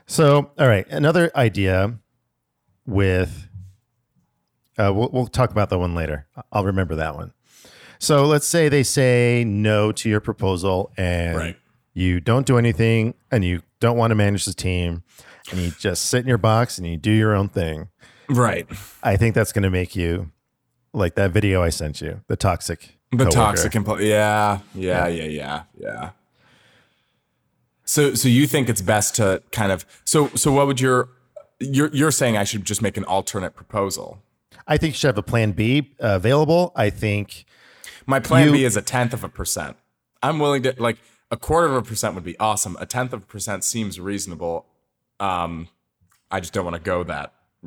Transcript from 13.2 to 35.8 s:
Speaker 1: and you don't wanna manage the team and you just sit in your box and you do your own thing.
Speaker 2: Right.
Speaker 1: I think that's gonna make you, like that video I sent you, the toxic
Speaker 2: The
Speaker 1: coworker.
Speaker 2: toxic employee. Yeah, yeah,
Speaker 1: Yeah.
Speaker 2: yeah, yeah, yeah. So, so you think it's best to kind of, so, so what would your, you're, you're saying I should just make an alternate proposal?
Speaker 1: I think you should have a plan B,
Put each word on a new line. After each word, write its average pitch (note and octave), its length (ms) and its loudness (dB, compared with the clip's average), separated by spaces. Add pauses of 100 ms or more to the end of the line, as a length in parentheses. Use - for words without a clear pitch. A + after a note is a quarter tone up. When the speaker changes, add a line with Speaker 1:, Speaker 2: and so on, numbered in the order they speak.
Speaker 1:
and G#2 140 2
you F2 160 -2 (180)
don't A#2+ 180 2
wanna A2+ 180 2
manage G2+ 300 2
the F#2+ 80 -6
team F2 500 -4 (480)
and F#2 80 -6
you F2 120 -2
just F2+ 340 -4
sit B2 160 0
in B2 60 -6
your B2 100 2
box A2 400 2
and F#2 80 -8
you E2+ 120 -6
do G2+ 140 0
your A2 220 4
own G2+ 140 2
thing. D#2+ 400 -4 (420)
Speaker 2:
Right. A2+ 380 0 (340)
Speaker 1:
I G2+ 140 2
think A2+ 200 2
that's A2 180 0
gonna G2 160 0
make F#2 260 -4
you, F2 360 -4 (600)
like F2+ 220 -2
that G2 160 2
video F#2+ 320 2
I E2+ 60 2
sent D2+ 320 -6
you, D#2 260 -10
the A2 80 -2
toxic - 640 -4 (140)
Speaker 2:
The B2 80 0
Speaker 1:
coworker. F#2+ 160 4
Speaker 2:
toxic G#2 400 2
employee. G#2 340 0
Yeah, G#2+ 500 2 (160)
yeah, F2+ 320 0
Speaker 1:
Yeah. E2 160 -4
Speaker 2:
yeah, D#2 60 -8
yeah, D2 340 -8 (140)
yeah. A1 320 -12 (1800)
So, C#3+ 280 0
so A#2+ 160 2
you C3 160 6
think C3+ 240 0
it's G#2 140 -2
best G#2 320 0
to F#2+ 260 0 (100)
kind G2+ 200 0
of, F#2 120 -4 (220)
so, D3+ 300 2
so C#3+ 160 0
what C#3 160 4
would C3+ 120 -2
your, B2+ 300 0 (500)
you're, C#3 320 0
you're D3+ 200 2
saying A#2+ 260 2
I G2+ 60 0
should G2+ 200 -6
just G#2+ 200 -4
make G2 140 -2
an G2 80 -6
alternate F#2 500 -4
proposal? G2 640 -6 (460)
Speaker 1:
I D3+ 100 2
think D#3 160 0
you - 60 -8
should D3+ 80 2
have A2+ 100 2
a - 60 -4
plan A2+ 300 0
B, B2 460 -2